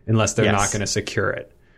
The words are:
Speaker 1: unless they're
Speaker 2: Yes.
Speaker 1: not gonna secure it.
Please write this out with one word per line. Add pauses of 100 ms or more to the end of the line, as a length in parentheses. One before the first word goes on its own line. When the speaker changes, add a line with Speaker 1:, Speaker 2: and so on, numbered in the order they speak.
Speaker 1:
unless
they're
Speaker 2:
Yes.
Speaker 1:
not
gonna
secure
it. (260)